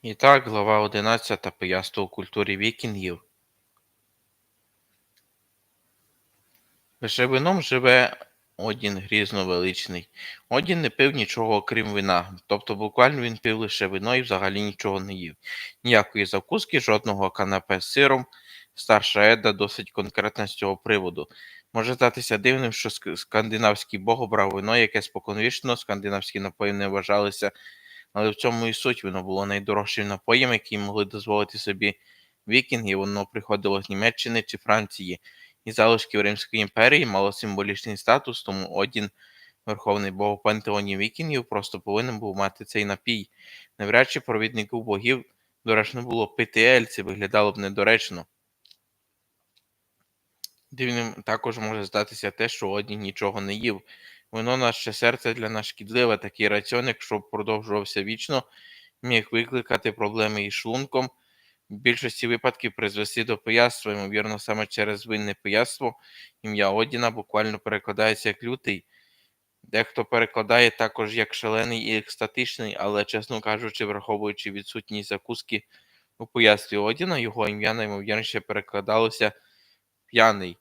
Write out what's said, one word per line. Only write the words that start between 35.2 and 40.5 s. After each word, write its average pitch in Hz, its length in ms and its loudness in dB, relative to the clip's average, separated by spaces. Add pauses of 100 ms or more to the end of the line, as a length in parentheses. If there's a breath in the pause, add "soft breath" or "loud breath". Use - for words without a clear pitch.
І 113 80 -8
залишків 110 480 4
Римської 104 420 -2
імперії 127 440 6
мало 98 260 0
символічний 101 640 -4
статус, 123 460 0
тому 95 260 -6
Одін, 101 420 -4 (560 soft breath)
верховний 104 440 -2
бог 101 220 -2
у 101 60 -6
пантеоні 104 580 -2